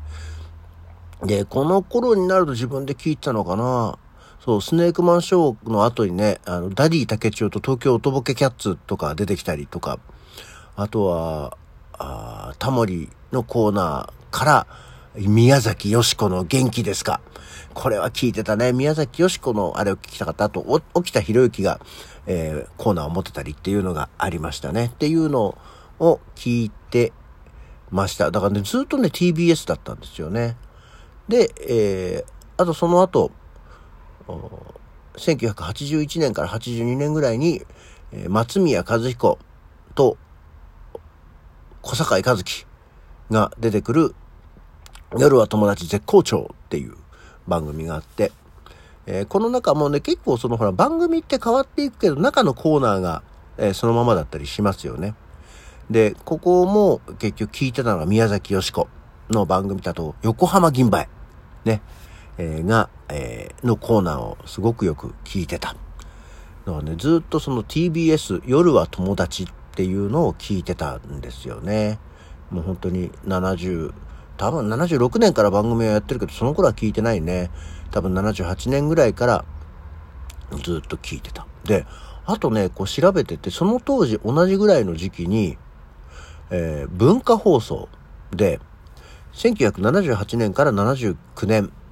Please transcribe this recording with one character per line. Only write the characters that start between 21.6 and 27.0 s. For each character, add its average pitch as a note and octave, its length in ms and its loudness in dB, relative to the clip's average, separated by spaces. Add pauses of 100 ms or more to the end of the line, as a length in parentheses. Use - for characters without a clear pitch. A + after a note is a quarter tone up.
が、 F#2+ 200 -2 (440)
え D#2 400 -4
ー、 - 160 -18
コ A2+ 100 2
ー - 20 2
ナ E2 100 -2
ー - 20 -6
を - 40 -6
持 F2 100 -4
っ F#2+ 40 -6
て - 100 -14
た C#2+ 100 -10
り D#2 80 -10
っ D2+ 40 -10
て - 140 -8
い G2 60 0
う G2+ 80 0
の F#2 100 -4
が D#2 140 -6 (100)
あ - 120 -2
り E2 100 -6
ま D2+ 140 -6
し - 80 -12
た C#2 100 -6
ね。 A2 140 0
っ A#2 40 -4
て D3 180 -4
い D#3 80 0
う D#3+ 140 2
の B2 280 0 (420)
を D#3+ 200 4 (160)
聞 A#2+ 280 -2
い A2 60 -4
て - 420 0 (800)